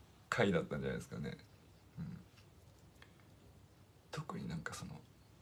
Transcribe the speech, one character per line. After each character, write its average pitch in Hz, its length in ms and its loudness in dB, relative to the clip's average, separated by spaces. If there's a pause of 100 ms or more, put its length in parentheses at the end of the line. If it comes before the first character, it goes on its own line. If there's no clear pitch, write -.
(300)
回 104 240 10
だ 80 80 10
っ - 20 4
た - 140 2
ん 67 40 2
じ 67 60 4
ゃ - 20 4
な 62 60 2
い - 20 2
で - 60 -2
す - 60 -12
か - 80 -4
ね。 - 200 0 (600)
う - 20 2
ん。 - 180 -4 (1900)
特 - 280 -2
に 139 80 0
な - 80 2
ん - 40 2
か - 140 -2
そ - 120 -4
の、 - 160 -6 (400)